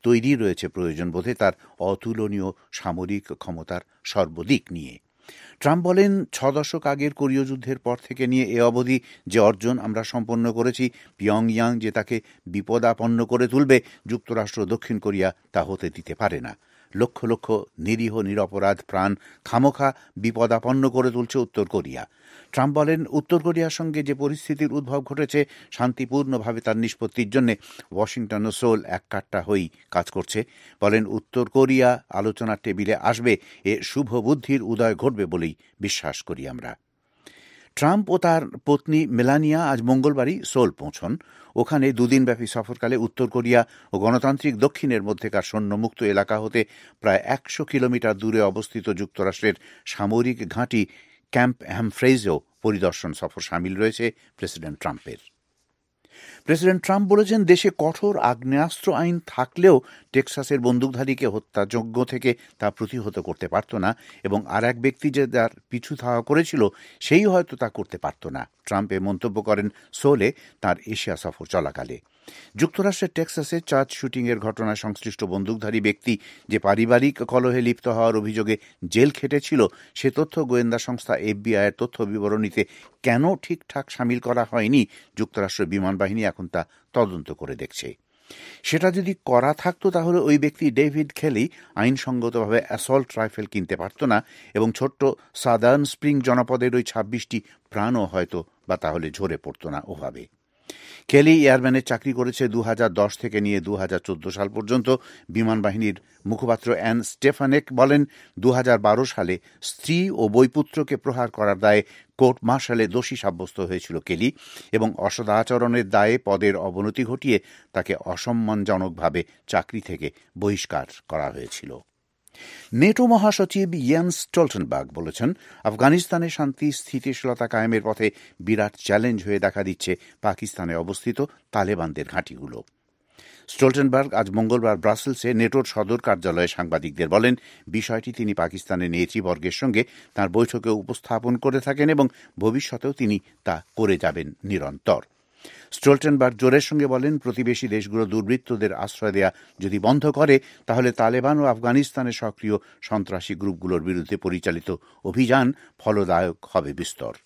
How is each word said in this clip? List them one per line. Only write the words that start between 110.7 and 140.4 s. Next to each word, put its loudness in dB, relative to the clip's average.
প্রহার -4
করার 0
দায়ে 6
কোর্ট 6
মার্শালে 0
দোষী -4
সাব্যস্ত -6
হয়েছিল -6
কেলি -2
এবং 2
অসদাচরণের 0
দায়ে 4
পদের 2
অবনতি -4
ঘটিয়ে 0
তাকে -2
অসম্মানজনকভাবে -2
চাকরি -2
থেকে -10
বহিষ্কার -4
করা -4
হয়েছিল। -14
নেটো 4
মহাসচিব 2
ইয়েন্স 0
স্টলটেনবার্গ -2
বলেছেন, -4
আফগানিস্তানে 2
শান্তি -4
স্থিতিশীলতা -6
কায়েমের 0
পথে -2
বিরাট 0
চ্যালেঞ্জ 0
হয়ে -2
দেখা 0
দিচ্ছে -4
পাকিস্তানে -4
অবস্থিত -6
তালেবানদের -2
ঘাঁটিগুলো। -10
স্টলটেনবার্গ 2
আজ 0
মঙ্গলবার 2
ব্রাসেলসে -2
নেটোর 2
সদর -2
কার্যালয়ে 0
সাংবাদিকদের -4
বলেন, 4
বিষয়টি -4
তিনি -4
পাকিস্তানের -4
নেতৃবর্গের -2
সঙ্গে 0
তাঁর -2
বৈঠকে 0